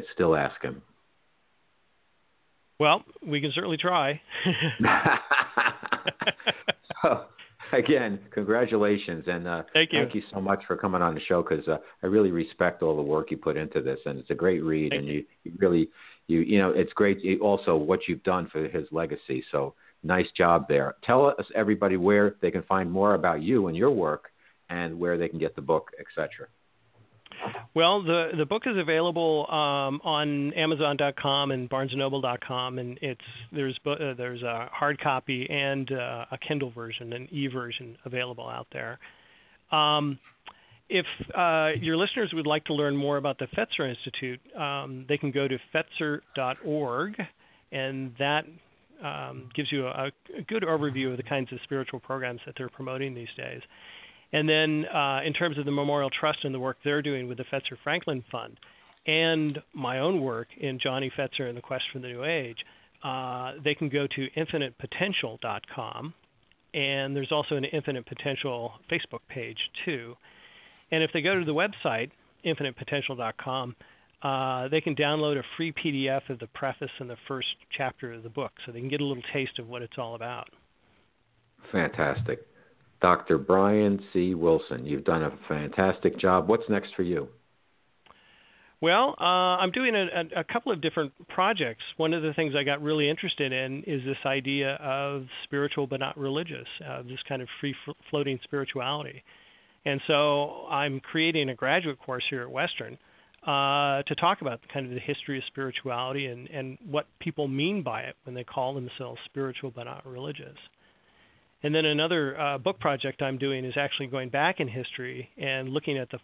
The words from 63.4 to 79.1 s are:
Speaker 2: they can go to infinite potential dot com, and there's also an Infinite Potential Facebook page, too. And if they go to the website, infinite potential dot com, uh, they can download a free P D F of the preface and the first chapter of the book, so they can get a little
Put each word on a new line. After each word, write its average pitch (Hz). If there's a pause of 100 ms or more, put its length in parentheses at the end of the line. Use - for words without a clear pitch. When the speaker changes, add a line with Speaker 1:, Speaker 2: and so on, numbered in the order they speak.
Speaker 2:
they 147
can 147
go 139
to 135 (100)
infinite 147
potential 147
dot 107 (120)
com, 120 (600)
and 139
there's 139
also 151
an 135
Infinite 139
Potential 123 (180)
Facebook 165
page, 117 (260)
too. 120 (760)
And 160
if 156
they 160
go 185
to 175
the 156
website, 147 (340)
infinite 143
potential 139
dot 113
com, 127 (480)
uh, 131
they 156
can 151
download 147
a 123 (140)
free 165
P -
D 135
F 135
of 127
the 123
preface 135 (100)
and 123
the 117 (100)
first 131 (280)
chapter 127
of 113
the 117
book, 127 (120)
so 127
they 117
can 131
get 147
a 143
little 131 (100)